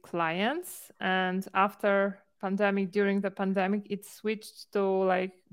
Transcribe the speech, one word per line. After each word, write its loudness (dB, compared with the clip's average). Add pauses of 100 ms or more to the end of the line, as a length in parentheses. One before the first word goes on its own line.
clients, -2 (100)
and 0
after 2 (220)
pandemic, 0
during 2
the -2
pandemic, 0
it -6
switched -8
to, 2
like, 2 (200)